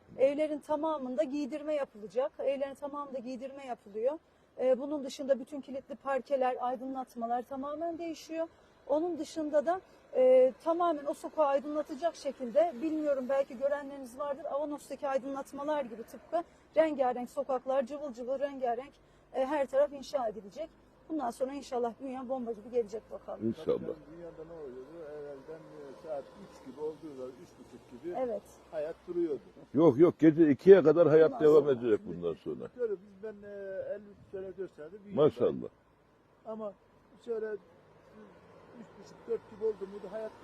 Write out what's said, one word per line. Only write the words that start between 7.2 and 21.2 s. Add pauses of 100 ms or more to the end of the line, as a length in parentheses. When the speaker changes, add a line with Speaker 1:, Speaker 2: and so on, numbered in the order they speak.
Speaker 1:
tamamen
değişiyor. (400)
Onun
dışında
da, (340)
e, (120)
tamamen
o
sokağı
aydınlatacak
şekilde, (100)
bilmiyorum
belki
görenleriniz
vardır,
Avanos'taki
aydınlatmalar
gibi
tıpkı (340)
rengarenk
sokaklar,
cıvıl
cıvıl
rengarenk, (420)
e,
her
taraf
inşa
edilecek. (400)
Bundan